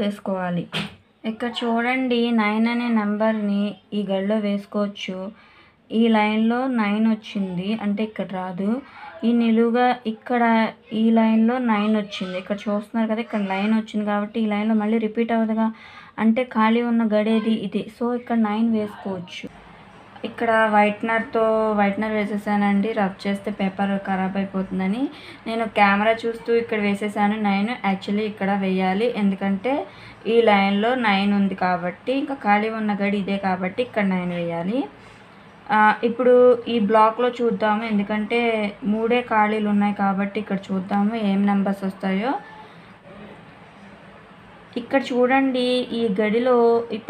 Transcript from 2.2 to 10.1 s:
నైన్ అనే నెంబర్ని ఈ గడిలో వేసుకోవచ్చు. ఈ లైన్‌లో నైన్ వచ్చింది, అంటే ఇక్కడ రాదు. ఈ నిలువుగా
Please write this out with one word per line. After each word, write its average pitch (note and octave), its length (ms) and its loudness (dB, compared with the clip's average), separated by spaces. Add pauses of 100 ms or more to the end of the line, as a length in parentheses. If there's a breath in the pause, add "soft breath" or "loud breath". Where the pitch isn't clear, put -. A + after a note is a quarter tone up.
నైన్ G#3+ 320 2
అనే A#3+ 160 -2 (100)
నెంబర్ని G#3 640 0 (360)
ఈ - 20 0 (100)
గడిలో G3 260 0 (120)
వేసుకోవచ్చు. G3+ 680 -4 (840 soft breath)
ఈ - 20 4 (140)
లైన్‌లో A3 440 2 (220)
నైన్ G#3 320 0
వచ్చింది, F#3+ 540 -6 (160)
అంటే G#3 260 -2
ఇక్కడ F3+ 180 -8 (120)
రాదు. F#3 280 -4 (580 loud breath)
ఈ A#3 40 4 (120)
నిలువుగా A#3 460 4 (240)